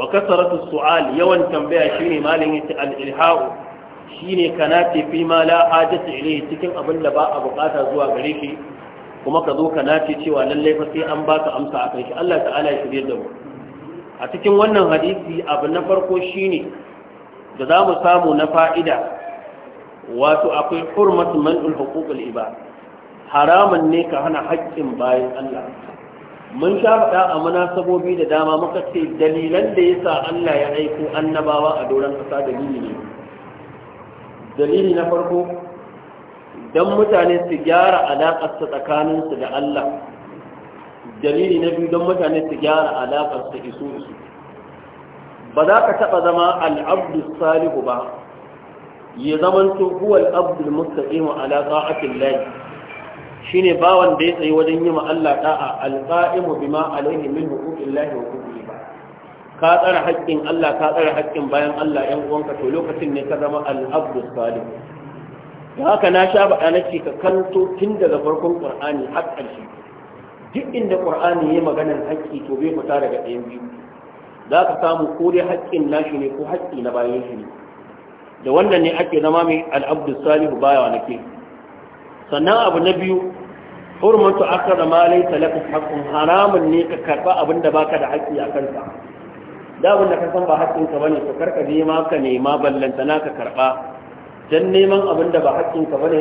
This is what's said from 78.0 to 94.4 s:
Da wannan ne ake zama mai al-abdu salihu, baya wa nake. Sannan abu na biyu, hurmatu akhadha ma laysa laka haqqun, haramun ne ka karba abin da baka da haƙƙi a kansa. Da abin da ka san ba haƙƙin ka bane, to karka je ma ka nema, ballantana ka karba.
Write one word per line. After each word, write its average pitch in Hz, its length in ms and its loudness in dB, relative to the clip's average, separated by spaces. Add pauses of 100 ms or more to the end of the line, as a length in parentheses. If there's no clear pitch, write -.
Da 131 80 -2
wannan 175 300 6
ne 165 120 2
ake 175 260 0
zama 156 240 4
mai 160 280 0
al-abdu 143 500 -2
salihu, 151 380 2
baya 139 200 6
wa 120 100 2
nake. 117 280 -6 (1120)
Sannan 165 280 4 (120)
abu 165 80 0
na 175 140 4
biyu, 185 420 -2 (680)
hurmatu 196 460 6
akhadha 180 400 2
ma 170 240 6
laysa 175 300 4
laka 160 260 0
haqqun, 151 340 -4 (120)
haramun 170 580 4
ne 165 160 4
ka 165 160 -6
karba 165 400 0
abin 165 180 0
da 160 100 2
baka 156 280 2
da - 80 0
haƙƙi 147 320 -4
a 120 140 -4
kansa. 135 300 -4 (1000)
Da 196 160 6
abin 190 140 4
da 175 60 2
ka 170 160 -4
san 175 140 0
ba 156 100 4
haƙƙin 160 340 0
ka 151 80 -2
bane, 147 220 0
to 143 180 -6
karka - 280 -2
je 156 180 0
ma 160 240 0
ka 165 80 0
nema, 131 420 0
ballantana 135 600 0
ka 151 160 -6
karba. 127 320 -2 (840)